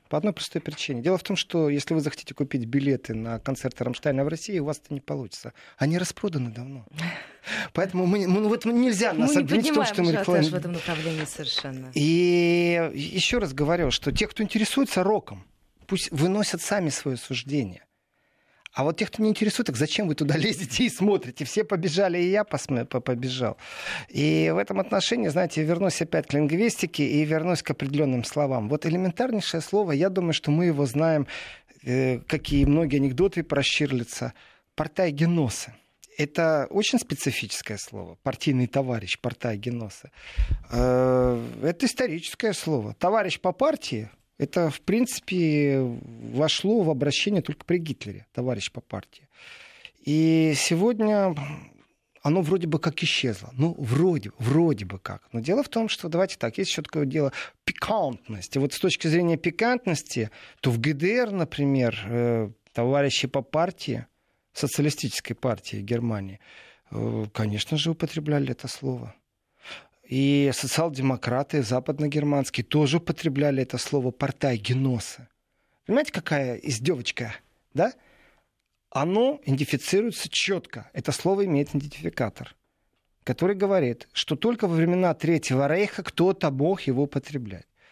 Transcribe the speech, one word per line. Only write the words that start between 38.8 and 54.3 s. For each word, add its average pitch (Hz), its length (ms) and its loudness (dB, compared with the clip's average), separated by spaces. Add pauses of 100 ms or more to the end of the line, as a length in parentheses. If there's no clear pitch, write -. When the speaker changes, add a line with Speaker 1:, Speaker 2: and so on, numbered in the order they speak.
Speaker 1:
партайгеносы. 113 920 -6 (600)
Э, 127 720 4 (200)
это 170 240 0
историческое 208 680 -2
слово. 117 460 -2
Товарищ 190 420 0
по 185 120 0
партии, 262 580 -2 (260)
это, 160 340 0
в - 120 -6
принципе, 160 1000 2 (520)
вошло 185 500 2
в 160 80 2
обращение 147 520 0
только - 220 -8
при 175 140 2
Гитлере, 110 540 -8
товарищ 123 380 -4
по 120 100 -14
партии. - 480 -14 (760)
И 160 520 4
сегодня 208 800 2 (880)
оно 170 200 4
вроде 170 260 0
бы 151 100 2
как - 240 -2
исчезло. - 520 -2
Ну, 156 240 2
вроде, 139 600 2